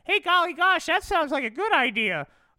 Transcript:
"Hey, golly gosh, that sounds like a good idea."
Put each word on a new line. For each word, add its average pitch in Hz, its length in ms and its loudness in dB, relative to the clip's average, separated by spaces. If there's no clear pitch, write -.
"Hey, 392 160 0
golly 349 340 2
gosh, 349 320 2
that 359 180 0
sounds 320 280 0
like 277 120 -2
a 226 60 -6
good 381 240 -2
idea." 220 540 0